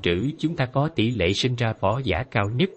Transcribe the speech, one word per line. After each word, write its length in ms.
Trữ 360
chúng 180
ta 100
có 220
tỷ 220
lệ 220
sinh 240
ra 240
võ 240
giả 180
cao 320
nhất 220